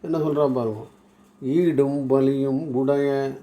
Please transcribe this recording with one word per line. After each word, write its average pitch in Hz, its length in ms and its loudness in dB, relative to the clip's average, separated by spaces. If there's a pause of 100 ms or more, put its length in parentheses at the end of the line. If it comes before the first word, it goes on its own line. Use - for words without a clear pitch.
என்ன 160 160 -2
சொல்றா 147 340 2
பாருங்க. 110 340 -4 (560)
"ஈடும் 143 640 0
வலியும் 135 680 0
உடைய" 139 680 0